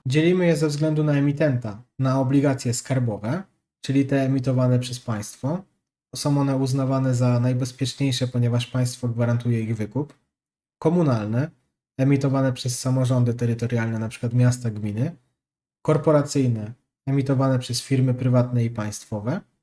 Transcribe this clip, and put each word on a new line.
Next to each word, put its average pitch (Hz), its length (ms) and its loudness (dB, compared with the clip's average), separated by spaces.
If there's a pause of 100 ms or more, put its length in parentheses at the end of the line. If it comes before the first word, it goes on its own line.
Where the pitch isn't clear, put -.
Dzielimy 165 400 2
je 170 100 4
ze 156 120 2
względu 151 360 0
na 151 100 2
emitenta 139 720 0 (160)
na 131 200 0
obligacje 135 540 0
skarbowe, 123 720 -4 (420)
czyli 139 200 2
te 135 160 0
emitowane 127 580 2
przez 123 200 -6
państwo. 127 640 -6 (520)
Są 143 220 0
one 139 200 0
uznawane 131 580 0
za 123 240 2
najbezpieczniejsze, 127 880 -2
ponieważ 120 400 0
państwo 127 400 -2
gwarantuje 120 540 0
ich 110 140 -4
wykup. 110 380 -6 (680)
Komunalne, 135 680 0 (480)
emitowane 135 540 2
przez 127 260 -6
samorządy 127 540 2
terytorialne, 117 640 -2
na 110 100 -4
przykład 120 240 -6
miasta, 123 360 2
gminy. 107 460 -4 (680)
Korporacyjne, 135 880 2 (340)
emitowane 135 520 2
przez 123 220 -6
firmy 131 320 2
prywatne 123 520 2
i 113 40 -2
państwowe. 107 720 -6 (220)